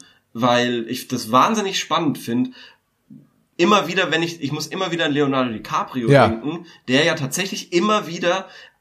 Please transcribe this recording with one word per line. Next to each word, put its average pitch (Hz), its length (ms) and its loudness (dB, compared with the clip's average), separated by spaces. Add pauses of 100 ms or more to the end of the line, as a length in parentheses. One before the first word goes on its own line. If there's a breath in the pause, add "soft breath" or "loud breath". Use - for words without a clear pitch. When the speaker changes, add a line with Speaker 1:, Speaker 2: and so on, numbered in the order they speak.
(320 soft breath)
Speaker 1:
weil 120 560 2
ich 127 200 -8
das 110 240 -6
wahnsinnig 190 460 2
spannend 160 400 0
find. 127 320 -2 (1040 loud breath)
Immer 196 300 4
wieder, 180 240 -2
wenn 160 120 0
ich, 165 200 -6
ich 135 80 -4
muss 151 160 -6
immer 185 240 -6
wieder 170 160 -2
an 147 60 0
Leonardo 135 400 0
DiCaprio 127 580 -4
Speaker 2:
Ja. 131 180 8
Speaker 1:
denken, 135 380 -6 (220 loud breath)
der 135 160 4
ja 160 100 2
tatsächlich 170 580 -6
immer 196 360 0
wieder 180 400 -2 (320 loud breath)